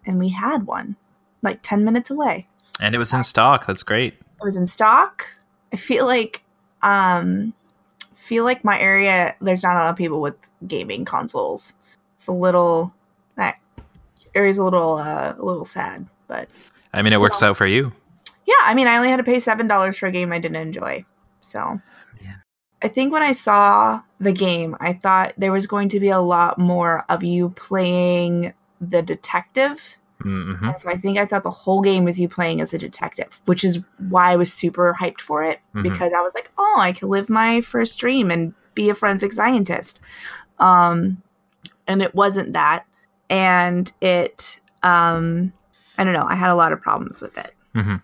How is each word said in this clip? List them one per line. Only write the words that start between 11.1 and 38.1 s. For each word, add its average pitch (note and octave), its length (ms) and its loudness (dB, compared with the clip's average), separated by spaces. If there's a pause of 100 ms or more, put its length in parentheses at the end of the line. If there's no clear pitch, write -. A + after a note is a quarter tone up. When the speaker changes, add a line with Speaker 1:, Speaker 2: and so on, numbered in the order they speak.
Speaker 1:
It's - 120 -14
a - 40 -4
little, F3 640 2 (420)
that F#3 220 -4 (800)
area's G3 220 2
a G3 60 0
little, E3+ 340 2
uh, D3 400 -6
a - 60 -10
little F3+ 220 -6
sad, C3 420 -10 (200)
but A#1+ 200 -10 (460)
Speaker 2:
I G#2 80 0
mean, G#2+ 120 4
it G#2+ 40 4
Speaker 1:
so G2+ 40 4
Speaker 2:
works G#2 220 4
out G2+ 140 4
for G2 100 2
you. A#2+ 240 2 (540)
Speaker 1:
Yeah, A4+ 80 4 (100)
I G#3+ 100 2
mean, B3+ 140 4
I A#3 100 4
only B3 120 2
had C4 80 2
to B3+ 60 -2
pay B3 160 2
seven A3+ 280 0
dollars F#3+ 300 0
for F#3+ 100 -4
a F#3 40 -2
game F3+ 200 -2
I E3+ 80 -4
didn't D#3+ 220 -6
enjoy, D#3+ 440 -8 (360)
so. - 380 -8 (420)
Speaker 2:
Yeah. G2 140 -18 (460)
Speaker 1:
I A3 60 -2
think C4 260 0
when D#4 100 2
I C#4+ 80 2
saw G#3 680 4 (180)
the G3 140 0
game, E3+ 460 -2
I F3 140 -4
thought F#3+ 440 0
there G3 140 0
was G3 160 -2
going G3+ 220 -2
to G3+ 100 -2
be G3 100 2
a F#3+ 100 2
lot F3 400 2
more F3 500 0
of F3 140 0
you F3 280 0
playing F3+ 1000 -2 (280)
the F3 200 0
detective. - 960 -4 (260)
Speaker 2:
Mm-hmm. F#2+ 460 -6
Speaker 1:
And D3 100 -8
so F3+ 100 -10
I F3+ 80 -4
think G3 200 -2
I G#3 80 0
thought G3+ 180 -4
the F3 80 -6
whole F#3+ 300 -2
game F#3+ 240 2
was F3 140 -2
you F3 100 0
playing E3 320 -4
as D#3+ 120 -6
a E3 40 -6
detective, - 680 -10
which F3+ 180 2
is F3+ 200 0 (260)
why F3+ 220 4
I F3+ 60 4
was F3 160 2
super F3 460 0
hyped F3+ 220 -6
for D3+ 220 -4
it, D#3+ 160 -4 (160)
Speaker 2:
Mm-hmm. G#2 80 -4
Speaker 1:
because F3+ 300 -2
I F3 80 2
was F3+ 120 -4
like, - 240 -12
"Oh, G#4 220 2
I F3+ 140 2
can G3 160 -8
live G3 200 -2
my A3+ 320 2
first A3+ 380 -4
dream A#3+ 320 0